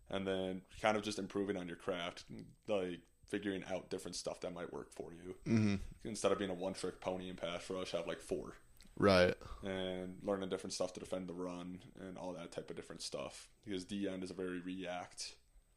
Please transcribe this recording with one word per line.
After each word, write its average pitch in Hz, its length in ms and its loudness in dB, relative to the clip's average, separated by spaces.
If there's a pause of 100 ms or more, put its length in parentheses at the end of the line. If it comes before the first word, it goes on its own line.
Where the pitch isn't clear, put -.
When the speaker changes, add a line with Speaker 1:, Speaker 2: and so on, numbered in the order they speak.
Speaker 1:
And 98 180 0
then 92 360 2 (180)
kind 107 160 8
of 104 60 2
just 104 160 -2
improving 98 380 0
on 90 100 -2
your 85 100 -6
craft, 87 480 -2 (440)
like, 90 320 2 (280)
figuring 101 360 0
out 90 260 -4
different 90 240 -4
stuff - 280 -4
that 87 100 -4
might 85 200 -6
work - 200 -8
for - 200 -10
you. 87 220 -10 (120)
Speaker 2:
Mm-hmm. 107 300 6 (280)
Speaker 1:
Instead 101 260 2
of 98 80 6
being 98 120 2
a 90 40 0
one-trick 92 460 -2
pony 92 280 -2
in 92 80 -6
pass 87 340 -4
rush, 92 200 -2
have, 82 160 0
like, 85 140 -2
four. - 340 -2 (420)
Speaker 2:
Right. 92 380 10 (300)
Speaker 1:
And 92 580 -2
learning 98 260 2
different 92 260 -2
stuff 90 180 0
to 90 80 -8
defend 90 280 -4
the 85 60 -6
run 90 480 -4 (160)
and 92 180 -8
all 92 180 -6
that 85 180 -10
type - 180 -6
of 82 60 -6
different - 260 -10
stuff. - 460 -6 (160)
Because 92 200 -2
D 101 240 0
end 92 140 -2
is 92 80 -4
a 90 40 -6
very 90 260 -2
react, 90 760 -4 (420)